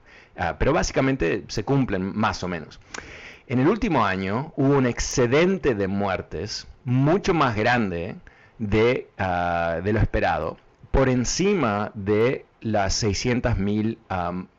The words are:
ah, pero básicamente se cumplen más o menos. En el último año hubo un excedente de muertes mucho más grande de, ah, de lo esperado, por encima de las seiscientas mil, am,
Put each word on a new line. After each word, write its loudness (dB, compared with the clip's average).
ah, -4
pero 2
básicamente 0
se -6
cumplen 0
más -2
o -4
menos. -10
En 0
el 4
último 2
año -2
hubo 4
un 4
excedente 2
de 0
muertes -4
mucho 2
más 2
grande 0
de, 2
ah, 0
de 0
lo 2
esperado, 0
por 4
encima 0
de 0
las 0
seiscientas 0
mil, -2
am, -4